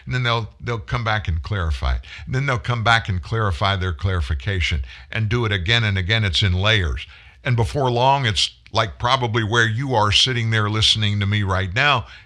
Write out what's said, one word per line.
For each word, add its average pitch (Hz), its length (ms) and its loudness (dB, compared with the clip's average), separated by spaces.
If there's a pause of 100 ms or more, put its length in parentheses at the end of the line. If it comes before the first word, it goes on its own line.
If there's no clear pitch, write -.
and 127 80 -8
then 127 100 -2
they'll, 117 260 0 (100)
they'll 117 180 -4
come 120 280 -6
back 107 240 0
and 80 120 0
clarify 78 540 -2
it. 64 60 -4 (240)
And - 100 -4
then 135 100 0
they'll 131 140 -2
come 117 240 -4
back 113 240 2
and 90 140 -2
clarify 101 560 0
their 92 160 -2
clarification 85 880 -2 (260)
and 110 200 -2
do 120 160 0
it 104 80 0
again 107 320 2
and 101 120 0
again. 107 280 0
It's 92 180 0
in 98 100 4
layers. 92 540 0 (380)
And 123 100 2
before 127 340 0
long, 131 360 2
it's - 240 0 (240)
like 107 260 -2
probably 120 460 2
where 113 220 4
you 123 280 -2
are 104 160 4
sitting 117 380 2
there 107 200 2
listening 104 520 2
to 98 40 0
me 104 180 2
right 95 300 -2
now, 131 340 0 (180)